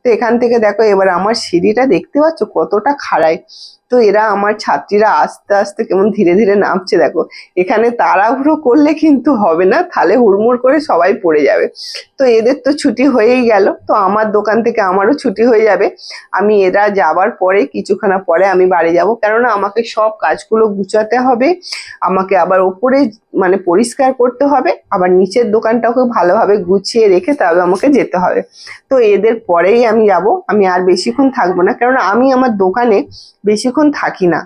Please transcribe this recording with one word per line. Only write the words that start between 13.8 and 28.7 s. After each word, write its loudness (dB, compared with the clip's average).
তো -4
আমার 0
দোকান 0
থেকে -2
আমারও 0
ছুটি -2
হয়ে 2
যাবে। 2
আমি 0
এরা 0
যাবার 0
পরে, 2
কিছুক্ষণ -4
পরে 2
আমি 2
বাড়ি 0
যাব, 0
কেননা 0
আমাকে -4
সব 0
কাজগুলো -2
গুছাতে -2
হবে, 0
আমাকে -2
আবার 2
ওপরে -2
মানে 2
পরিষ্কার 0
করতে 0
হবে, 0
আবার 0
নিচের 0
দোকানটাকে 0
ভালোভাবে 2
গুছিয়ে 0
রেখে 0
তবে 2
আমাকে 0
যেতে -2
হবে। -2